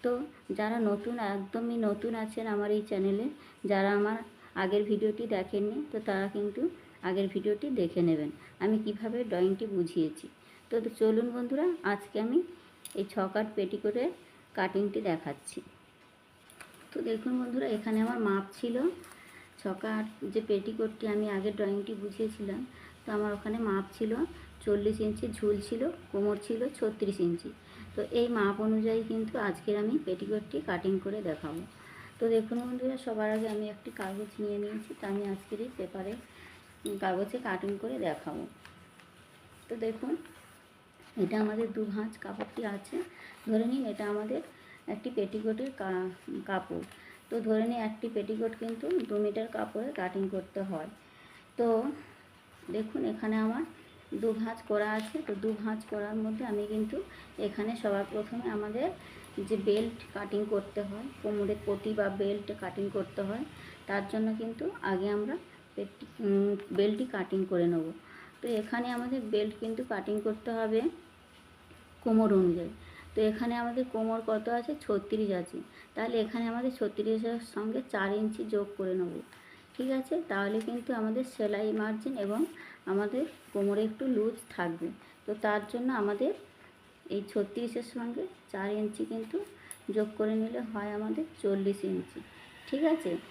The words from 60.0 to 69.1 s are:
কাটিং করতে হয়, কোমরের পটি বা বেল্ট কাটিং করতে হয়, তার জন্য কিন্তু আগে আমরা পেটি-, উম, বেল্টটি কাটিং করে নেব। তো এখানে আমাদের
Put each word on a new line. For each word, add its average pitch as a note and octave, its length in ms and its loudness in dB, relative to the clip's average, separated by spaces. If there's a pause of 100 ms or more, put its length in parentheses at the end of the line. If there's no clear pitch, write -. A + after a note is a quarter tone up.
কাটিং G3+ 320 0
করতে G#3 360 0
হয়, G3+ 260 -6 (120)
কোমরের G#3 460 0
পটি G#3 280 0
বা G#3 160 2
বেল্ট G3+ 380 0 (120)
কাটিং G3 300 -2
করতে G3 320 -2
হয়, G#3+ 220 -2 (420)
তার D4+ 240 0
জন্য A3 180 2 (100)
কিন্তু A3+ 280 -4 (160)
আগে F#3+ 280 2
আমরা G#3 260 0 (360)
পেটি-, - 380 -8 (100)
উম, G3+ 320 4 (200)
বেল্টটি G#3 340 4
কাটিং F#3+ 400 0
করে F3 220 4
নেব। E3 180 4 (520)
তো - 100 -8
এখানে A#3 440 0
আমাদের B3 280 -2 (120)